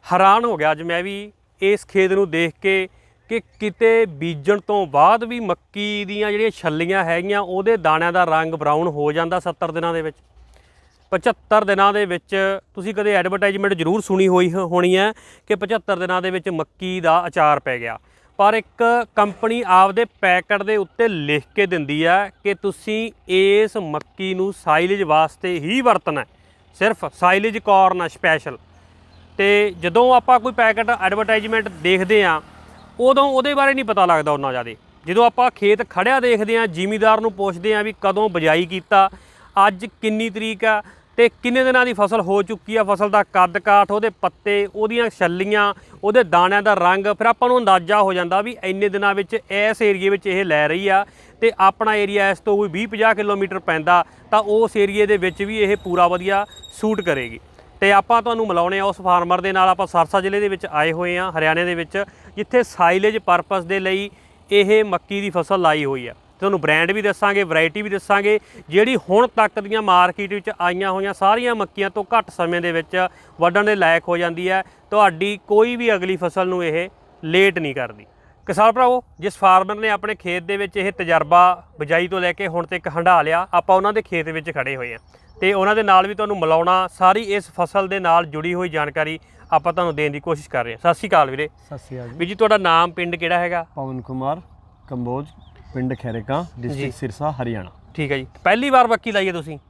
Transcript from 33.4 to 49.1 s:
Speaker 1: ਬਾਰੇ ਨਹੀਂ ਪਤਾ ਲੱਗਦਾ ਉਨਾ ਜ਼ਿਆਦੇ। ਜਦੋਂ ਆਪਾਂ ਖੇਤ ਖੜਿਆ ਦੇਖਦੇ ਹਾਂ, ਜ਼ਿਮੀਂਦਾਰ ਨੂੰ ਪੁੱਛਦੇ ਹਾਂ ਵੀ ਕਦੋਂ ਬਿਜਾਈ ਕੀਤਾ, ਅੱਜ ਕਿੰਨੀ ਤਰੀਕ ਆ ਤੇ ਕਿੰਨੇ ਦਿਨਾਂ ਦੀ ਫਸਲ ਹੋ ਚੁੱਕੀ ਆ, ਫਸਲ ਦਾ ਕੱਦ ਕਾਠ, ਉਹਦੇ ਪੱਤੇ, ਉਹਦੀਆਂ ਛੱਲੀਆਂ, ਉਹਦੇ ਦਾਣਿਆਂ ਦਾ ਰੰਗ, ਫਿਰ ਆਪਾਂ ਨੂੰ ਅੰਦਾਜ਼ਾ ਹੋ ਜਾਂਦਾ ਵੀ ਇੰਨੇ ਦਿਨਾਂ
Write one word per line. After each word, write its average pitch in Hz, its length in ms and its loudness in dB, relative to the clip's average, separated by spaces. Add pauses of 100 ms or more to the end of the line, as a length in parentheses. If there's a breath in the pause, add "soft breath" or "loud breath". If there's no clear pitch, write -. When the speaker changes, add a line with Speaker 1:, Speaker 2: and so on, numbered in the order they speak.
Speaker 1:
ਬਾਰੇ 277 200 2
ਨਹੀਂ 262 120 -4
ਪਤਾ 202 200 2
ਲੱਗਦਾ 156 260 2
ਉਨਾ 139 200 -2
ਜ਼ਿਆਦੇ। 117 240 -6 (320)
ਜਦੋਂ 208 180 2
ਆਪਾਂ 247 260 2
ਖੇਤ 208 380 0
ਖੜਿਆ 247 300 0
ਦੇਖਦੇ 226 380 0
ਹਾਂ, 226 100 0
ਜ਼ਿਮੀਂਦਾਰ 214 540 0
ਨੂੰ 220 100 -2
ਪੁੱਛਦੇ 190 440 -4
ਹਾਂ 208 80 -2
ਵੀ 214 180 -6
ਕਦੋਂ 202 280 0
ਬਿਜਾਈ 165 360 0
ਕੀਤਾ, 190 440 2 (580 loud breath)
ਅੱਜ 196 180 -2
ਕਿੰਨੀ 220 440 -4
ਤਰੀਕ 214 360 -6
ਆ 214 180 0 (340 soft breath)
ਤੇ 233 120 4
ਕਿੰਨੇ 247 340 -2
ਦਿਨਾਂ 254 220 4
ਦੀ 247 80 -4
ਫਸਲ 202 280 0
ਹੋ 196 220 0
ਚੁੱਕੀ 214 320 -8
ਆ, 220 80 2
ਫਸਲ 202 260 0
ਦਾ 196 140 2
ਕੱਦ 180 340 0
ਕਾਠ, 202 340 4
ਉਹਦੇ 214 180 -2
ਪੱਤੇ, 202 640 -4
ਉਹਦੀਆਂ 220 340 -2
ਛੱਲੀਆਂ, 196 640 0 (300 loud breath)
ਉਹਦੇ 214 200 4
ਦਾਣਿਆਂ 180 380 2
ਦਾ 208 120 2
ਰੰਗ, 190 320 2
ਫਿਰ 208 200 -2
ਆਪਾਂ 240 240 2
ਨੂੰ 247 100 2
ਅੰਦਾਜ਼ਾ 196 420 2
ਹੋ 190 120 2
ਜਾਂਦਾ 180 280 -2
ਵੀ 226 220 -8
ਇੰਨੇ 196 260 -2
ਦਿਨਾਂ 202 260 0